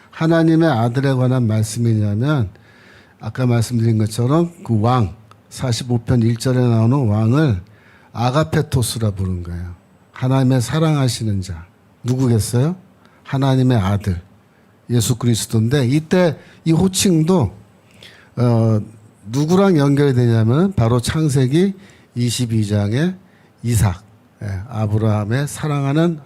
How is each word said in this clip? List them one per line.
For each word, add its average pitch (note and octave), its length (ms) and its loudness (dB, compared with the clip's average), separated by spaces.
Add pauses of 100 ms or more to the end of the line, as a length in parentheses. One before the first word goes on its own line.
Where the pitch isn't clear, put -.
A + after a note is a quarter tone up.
(120)
하나님의 E3 580 2
아들에 B2+ 440 0
관한 B2+ 340 0
말씀이냐면, A2 1040 0 (680)
아까 B2+ 260 -6
말씀드린 A2+ 520 0
것처럼 B2 540 0 (120)
그 A2+ 160 -2
왕, A2+ 360 0 (340)
사십오 A#2+ 500 -4
편 B2 220 0
일 A2+ 160 0
절에 B2+ 220 -2
나오는 A#2+ 480 2
왕을 A2 540 0 (520)
아가페토스라 B2+ 960 -2
부른 F#2 320 -6
거예요. F2 320 -10 (360)
하나님의 C3 500 0
사랑하시는 B2+ 800 -2
자. E2+ 240 -12 (380)
누구겠어요? B2 720 0 (480)
하나님의 C3 540 2
아들, F#2+ 440 -2 (680)
예수 A2+ 260 0
그리스도인데, A#2 720 0
이때 D#3 500 2 (280)
이 D#3+ 60 2
호칭도, E3+ 840 2 (840)
어, A2+ 420 2 (460)
누구랑 D#3+ 520 2
연결이 C#3+ 360 2
되냐면, B2 600 2
바로 A#2+ 260 2
창세기 D3+ 720 0 (420)
이십이 A2+ 520 -2
장의 G#2+ 480 -2 (480)
이삭, G#2+ 400 -2 (400)
예, G2 240 -8
아브라함의 G#2+ 800 -2
사랑하는 D3 800 -2